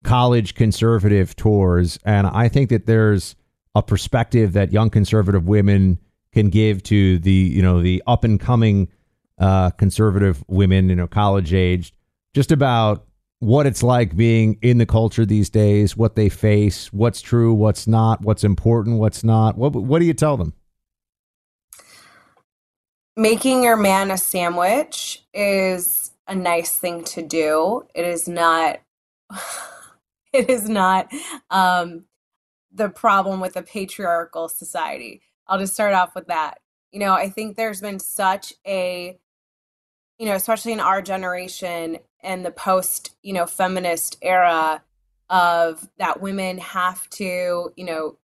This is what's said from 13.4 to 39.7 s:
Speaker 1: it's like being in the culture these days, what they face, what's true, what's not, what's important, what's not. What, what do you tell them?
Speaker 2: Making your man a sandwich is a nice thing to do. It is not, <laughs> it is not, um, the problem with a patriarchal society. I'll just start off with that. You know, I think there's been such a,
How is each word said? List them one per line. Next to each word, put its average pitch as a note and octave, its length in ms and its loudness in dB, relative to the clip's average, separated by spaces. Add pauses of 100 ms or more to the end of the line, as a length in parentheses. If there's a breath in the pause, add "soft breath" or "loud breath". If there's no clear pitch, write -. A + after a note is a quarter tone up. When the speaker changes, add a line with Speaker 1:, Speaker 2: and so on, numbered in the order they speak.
Speaker 1:
it's B2 180 0
like A#2+ 340 2
being A2+ 440 2
in A#2+ 180 4
the A2+ 80 4
culture A2+ 380 2
these G#2 260 2
days, G#2 460 2
what A2 200 0
they G#2+ 120 2
face, G#2 640 0
what's G#2+ 280 -2
true, A#2 340 2
what's G#2+ 320 0
not, A2+ 360 2
what's G#2 220 0
important, A2+ 540 2
what's G#2+ 260 -2
not. A2 320 2
What, C#3 160 0
what B2+ 280 0
do E3+ 40 4
you E3 100 2
tell D3+ 220 0
them? D#2+ 160 -6 (2750 loud breath)
Speaker 2:
Making A3+ 460 0
your A#3 140 4
man G3 340 0
a F#3+ 60 -4
sandwich F#3 1080 -4 (100)
is F#3+ 800 -4 (140)
a G3 80 -12
nice F3 380 -2
thing E3+ 320 -8
to - 180 -12
do. D#3+ 600 -2 (100)
It E3+ 120 -6
is E3+ 200 -6
not, E3 540 0 (500)
<laughs> - 1000 -18
it C4 160 0
is A3 200 -2
not, F#3+ 440 0 (380 loud breath)
um, F3+ 540 0 (680)
the G3+ 140 -4
problem G3 520 0
with F#3 160 -8
a F3+ 60 -8
patriarchal E3+ 840 -6
society. C#3+ 720 -12 (260)
I'll F#3+ 120 -4
just F#3+ 160 -6
start G#3 180 -2
off F3+ 220 0
with F3+ 140 -16
that. D#3+ 320 -6 (300)
You G3+ 100 -14
know, G3 120 0
I F#3+ 160 0
think G#3+ 280 -12
there's G#3+ 260 -6
been G3+ 160 -10
such G3 560 -6 (120)
a, F3+ 520 -8 (1000)